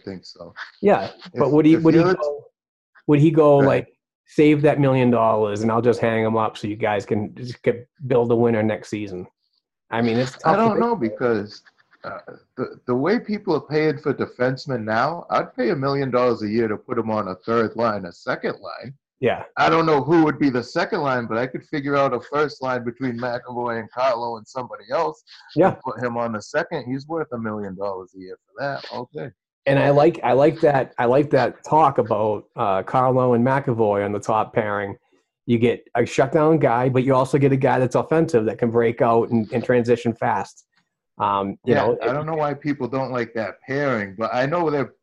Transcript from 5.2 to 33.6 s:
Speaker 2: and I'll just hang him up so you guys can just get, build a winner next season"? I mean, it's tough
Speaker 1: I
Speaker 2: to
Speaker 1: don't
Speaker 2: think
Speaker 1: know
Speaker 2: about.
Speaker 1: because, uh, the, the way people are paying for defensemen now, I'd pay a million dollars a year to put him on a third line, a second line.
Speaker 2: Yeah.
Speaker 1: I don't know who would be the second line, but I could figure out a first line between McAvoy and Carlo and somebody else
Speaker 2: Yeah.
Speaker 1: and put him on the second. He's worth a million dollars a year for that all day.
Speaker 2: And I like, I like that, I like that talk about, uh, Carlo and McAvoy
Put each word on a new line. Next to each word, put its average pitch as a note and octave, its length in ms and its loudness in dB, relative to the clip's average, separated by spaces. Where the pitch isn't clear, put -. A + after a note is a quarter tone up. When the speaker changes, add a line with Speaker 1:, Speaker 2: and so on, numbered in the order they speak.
Speaker 2:
and A2+ 100 0
I'll A2+ 100 2
just A#2 200 2
hang A2+ 240 0
him A2 120 0
up A2 200 -2
so - 100 -8
you G#2+ 100 -6
guys G#2 280 -2
can G#2 300 -4
just B2 280 -14
get, A#2+ 240 -2
build A#2+ 240 2
a A#2+ 40 4
winner A#2 280 2
next G#2+ 260 -2
season"? G2 380 -10
I A2+ 100 -2
mean, A#2 160 0
it's C3 160 -2
tough - 120 -18
Speaker 1:
I D#3+ 80 4
Speaker 2:
to - 40 2
Speaker 1:
don't A3+ 140 2
Speaker 2:
think G3+ 80 0
Speaker 1:
know A#3 140 0
Speaker 2:
about. F#3 80 -4
Speaker 1:
because, A2 600 -4
uh, G2 120 -12
the, - 300 -8
the B2 80 0
way D#3+ 240 0
people G3+ 360 -4
are C3+ 60 -4
paying D#3 360 -2
for C#3+ 160 -4
defensemen B2 720 -4
now, B2 460 -2
I'd E3+ 260 -2
pay B3+ 140 -2
a F3+ 60 0
million C#3 360 -2
dollars B2 300 0
a G#2 80 -4
year A2+ 180 0
to G#2+ 100 -4
put - 200 -8
him A2 140 -4
on G#2+ 180 -2
a F#2 60 -8
third A2+ 420 -2
line, G#2 280 -2
a F2 60 -12
second D3 480 -6
line. G2+ 340 -14
Speaker 2:
Yeah. F#2+ 220 -2
Speaker 1:
I D3 140 2
don't D#3+ 160 2
know D3+ 180 2
who D#3+ 220 4
would D3 120 0
be D3 120 0
the A#2+ 140 -2
second F#3+ 380 -4
line, B2+ 260 -2
but A2 100 -4
I B2+ 100 -2
could C3 200 -12
figure C#3+ 280 -4
out C#3 180 2
a A#2+ 60 -4
first C#3+ 420 -4
line B2+ 220 -4
between A#2+ 340 -6
McAvoy A#2+ 600 -6
and G#2 120 -10
Carlo A#2+ 440 -2
and G#2+ 100 -18
somebody A#2+ 460 -12
else D#3 320 -4
Speaker 2:
Yeah. F3 140 4
Speaker 1:
and - 100 -4
put A#2+ 240 -10
him A#2+ 140 -4
on A#2 160 -4
the G#2 80 -8
second. D#3 500 -6
He's C3+ 160 -10
worth D#3+ 240 -8
a B2 60 -8
million G#2+ 400 -8
dollars F#2+ 400 -10
a - 20 -18
year F#2 260 -16
for G#2 160 -16
that C#3 300 -8
all A#2 220 -10
day. D3 160 -12
Speaker 2:
And C#3 140 2
I C3+ 120 4
like, D3 320 4
I B2 100 2
like D3 280 4
that, - 360 2
I B2 80 -2
like C#3 260 2
that B2 320 0
talk D3+ 340 4
about, G#2+ 480 -2
uh, G2 280 0
Carlo B2+ 500 2
and A#2 120 2
McAvoy A2+ 580 2